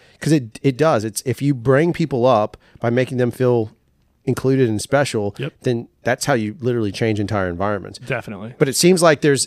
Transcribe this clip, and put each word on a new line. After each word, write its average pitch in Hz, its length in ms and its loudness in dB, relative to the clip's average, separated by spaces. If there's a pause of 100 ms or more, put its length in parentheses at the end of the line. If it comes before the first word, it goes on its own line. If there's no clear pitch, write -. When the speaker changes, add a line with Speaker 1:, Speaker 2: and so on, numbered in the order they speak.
(220)
Speaker 1:
'Cause 143 100 2
it, 127 300 -2
it 131 160 0
does. 143 260 2
It's, 107 220 -8
if 127 160 -4
you 143 100 2
bring 135 400 2
people 139 320 -2
up 110 320 2 (240)
by 117 80 0
making 123 300 0
them 123 120 2
feel 120 420 0 (520)
included 131 440 2
and 107 140 -2
special, 120 560 -2
Speaker 2:
Yep. 120 140 -8 (100)
Speaker 1:
then 120 240 -2 (160)
that's 120 220 -2
how 143 100 0
you 107 240 -2
literally 117 320 -2
change 107 300 -2
entire 98 280 -2
environments. 98 520 -6
Speaker 2:
Definitely. 117 580 -10
Speaker 1:
But 143 100 2
it 123 60 -4
seems 175 260 4
like 165 200 4
there's, 139 260 2